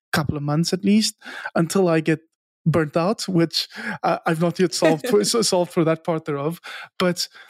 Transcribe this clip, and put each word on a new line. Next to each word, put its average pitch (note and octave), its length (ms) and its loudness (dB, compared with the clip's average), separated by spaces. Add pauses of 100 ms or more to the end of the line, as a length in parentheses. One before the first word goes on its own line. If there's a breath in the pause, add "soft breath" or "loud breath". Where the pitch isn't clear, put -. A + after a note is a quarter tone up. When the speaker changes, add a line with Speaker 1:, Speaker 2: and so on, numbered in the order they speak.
(120)
Speaker 1:
couple D3+ 240 -2
of C#3+ 80 -6
months, D3+ 300 0
at F#3 100 -2
least, G#3 320 2 (400 loud breath)
until F3 320 2
I E3 140 2
get D#3 180 0 (460)
burnt D#3 320 0
out, F3+ 260 -2
which, E3+ 460 0 (340 loud breath)
uh, E3+ 220 0
I've E3 160 0
not E3+ 180 0
yet F3+ 140 0
solved D#3+ 340 2
for, G#3 160 4
Speaker 2:
<laughs> - 0 -
Speaker 1:
so A3+ 180 0
solved F3 300 0
for E3 140 2
that D#3+ 180 0
part D#3+ 220 -4
thereof. D3+ 340 -4 (400 loud breath)
But, F3+ 300 -2 (200 loud breath)